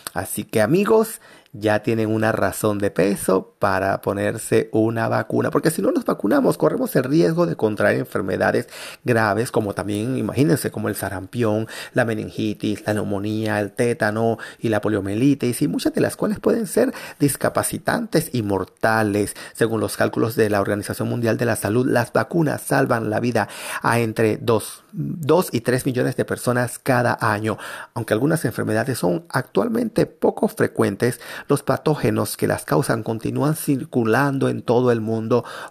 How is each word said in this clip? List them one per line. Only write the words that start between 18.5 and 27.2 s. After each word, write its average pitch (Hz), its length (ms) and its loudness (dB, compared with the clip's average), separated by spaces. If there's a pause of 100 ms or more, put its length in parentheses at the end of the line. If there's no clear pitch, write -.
Según 110 260 0
los 104 180 -2
cálculos 117 380 0
de 110 160 4
la 101 100 4
Organización 104 480 -2
Mundial 117 280 0
de 117 80 0
la 113 100 2
Salud, 117 320 0
las 120 260 0
vacunas 131 480 0
salvan 123 480 0
la 107 100 0
vida 113 300 0 (320)
a 117 180 2
entre 110 380 0
dos, 110 540 -2
dos 160 600 0
y 123 100 0
tres 127 260 0
millones 127 300 0
de - 80 0
personas 123 520 -2
cada 123 420 2
año. 107 380 0 (380)